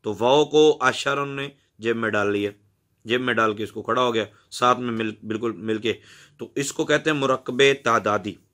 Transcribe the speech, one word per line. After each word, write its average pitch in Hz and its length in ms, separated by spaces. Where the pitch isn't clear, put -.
تو 107 180
واو 135 260
کو 151 360
عشرن 139 480
نے 139 200
جیب 113 180
میں 113 140
ڈال 104 220
لیا، 101 180
جیب 120 160
میں 123 140
ڈال 110 220
کے 104 60
اس 101 100
کو 110 100
کھڑا 120 200
ہو 123 120
گیا، 110 100
ساتھ 123 300
میں 123 120
مل، 113 220
بالکل 110 260
مل 110 260
کے۔ 107 140
تو - 160
اس 139 180
کو 156 120
کہتے 151 260
ہیں 151 60
مرکب 131 460
تعدادی۔ 104 500